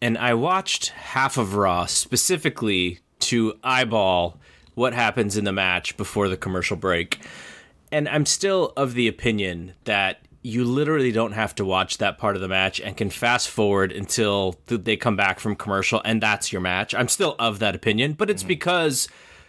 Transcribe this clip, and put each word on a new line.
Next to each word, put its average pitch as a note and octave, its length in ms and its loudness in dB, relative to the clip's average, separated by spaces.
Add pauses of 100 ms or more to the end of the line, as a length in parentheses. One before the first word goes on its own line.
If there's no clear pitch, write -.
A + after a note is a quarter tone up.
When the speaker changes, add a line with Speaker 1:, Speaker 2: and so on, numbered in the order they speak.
Speaker 1:
and A#2 160 0
I A#2+ 160 2
watched F3+ 540 0
half - 480 -2
of G2+ 180 0
Raw F2+ 320 2
specifically A2 1120 0 (200)
to A2+ 420 0
eyeball G#2 760 2 (340)
what B2+ 200 0
happens A2 420 2
in G#2 80 0
the G2 80 0
match F#2 440 0
before G2+ 320 0
the F#2 80 -2
commercial F#2 400 -2
break. E2+ 420 0 (720)
And D3 160 0
I'm D3 180 0
still F#3+ 500 0
of C3 180 -2
the A#2+ 140 2
opinion F#2 640 -2 (100)
that G2 360 0 (220)
you A#2+ 220 -2
literally C3+ 480 2
don't A2 200 0
have G#2+ 240 -2
to G#2 80 -2
watch F#2+ 340 0
that G2 200 -2
part G2+ 180 0
of F#2 60 -6
the F#2+ 60 -4
match F#2+ 320 0
and G2 160 -10
can G#2 140 -2
fast A#2+ 380 0
forward G2 440 2
until G2+ 640 0 (120)
th-, A2+ 160 -2
they G#2+ 140 0
come G#2+ 200 0
back F#2+ 240 2
from G#2 160 -2
commercial G2 480 0
and A2 160 0
that's G#2+ 320 0
your F#2+ 80 -2
match. F2+ 340 2
I'm B2 140 0
still E3+ 300 0
of A2 200 0
that G2+ 160 0
opinion, A2+ 400 0
but G3+ 140 0
it's F#3+ 140 -2
Speaker 2:
Mm-hmm. F#3 60 -6
Speaker 1:
because, E3+ 600 0 (400)